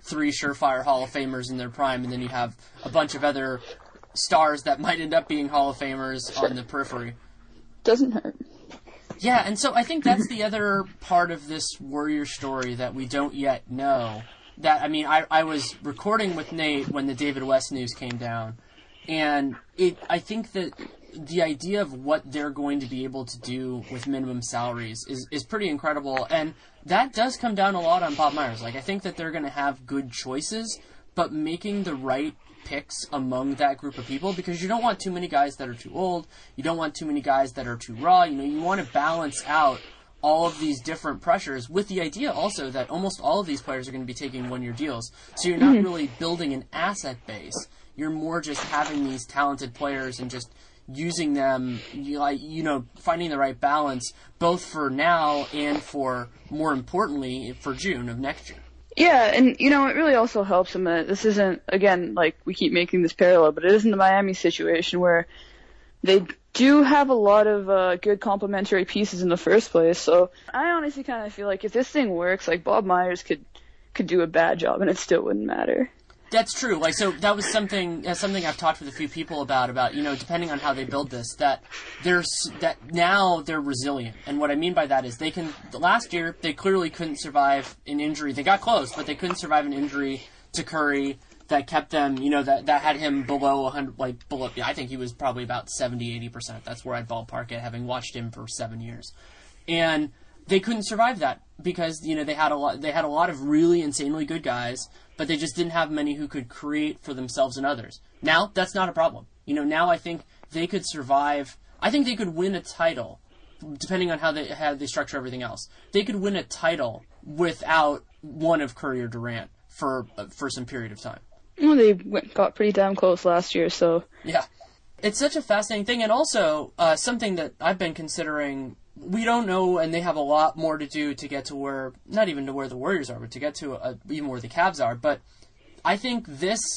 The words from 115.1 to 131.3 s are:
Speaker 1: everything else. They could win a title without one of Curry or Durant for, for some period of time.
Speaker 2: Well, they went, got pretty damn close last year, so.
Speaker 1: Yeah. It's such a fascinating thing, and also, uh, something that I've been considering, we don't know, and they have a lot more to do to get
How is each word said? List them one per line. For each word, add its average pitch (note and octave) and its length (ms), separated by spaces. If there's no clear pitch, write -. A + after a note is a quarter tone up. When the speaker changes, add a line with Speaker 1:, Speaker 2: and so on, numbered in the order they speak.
Speaker 1:
everything B2+ 240
else. A2+ 260
They G3+ 120
could G3+ 120
win G3+ 200
a E3 60
title D3 640
without D#3 840
one E3 380
of C#3 140
Curry C3 280
or A#2+ 60
Durant A#2 420
for, C3 380
for C#3 140
some B2 160
period A#2 240
of G#2 100
time. - 200
Speaker 2:
Well, D4+ 160
they A3 160
went, G3 420
got - 200
pretty G#3 180
damn G3 240
close F#3 280
last F3 300
year, E3+ 160
so. E3+ 340
Speaker 1:
Yeah. D#3+ 200
It's G#3 160
such D4 180
a D#4 60
fascinating G#3 420
thing, A#3+ 180
and A3 80
also, G3+ 680
uh, D#3+ 180
something A3 400
that D#3 240
I've F3+ 180
been E3 160
considering, D3 840
we G#3+ 280
don't A#3 220
know, F#3 320
and E3 140
they E3+ 80
have E3+ 160
a D3+ 40
lot D3+ 360
more D#3+ 220
to D3 80
do D3 280
to C#3+ 140
get C3+ 180